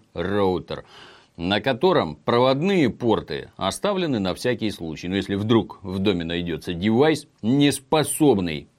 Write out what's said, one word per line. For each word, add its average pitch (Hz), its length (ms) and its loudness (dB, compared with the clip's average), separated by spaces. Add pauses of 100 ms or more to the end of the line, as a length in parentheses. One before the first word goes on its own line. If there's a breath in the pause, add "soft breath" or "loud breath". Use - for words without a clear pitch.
(120)
роутер, 87 720 -2 (540 loud breath)
на 98 240 0
котором 135 520 2
проводные 135 760 2
порты 90 680 -2
оставлены 160 640 -2
на 92 160 0
всякий 113 360 -2
случай, 82 380 -10
ну, 92 80 -2
если 95 180 -2
вдруг 107 480 0
в 95 160 -6
доме 95 280 0
найдется 85 480 -4
девайс, 113 520 2 (140)
не 139 320 2
способный 120 960 0 (100)